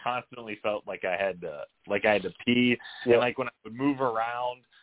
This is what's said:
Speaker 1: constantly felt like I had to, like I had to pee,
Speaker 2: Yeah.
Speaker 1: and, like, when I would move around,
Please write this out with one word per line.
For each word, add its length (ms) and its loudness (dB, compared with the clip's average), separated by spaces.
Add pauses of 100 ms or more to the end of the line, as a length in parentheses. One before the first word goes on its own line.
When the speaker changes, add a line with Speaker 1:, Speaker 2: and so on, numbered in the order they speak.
Speaker 1:
constantly 540 -6
felt 300 -4
like 180 -8
I 120 0
had 240 0
to, 260 -8 (200)
like 180 0
I 80 6
had 100 2
to 120 -6 (100)
pee, 340 4 (260)
Speaker 2:
Yeah. 100 8
Speaker 1:
and, 80 6
like, 160 0
when 100 -2
I 40 -14 (120)
would 100 -14
move 260 0
around, 640 -2 (180)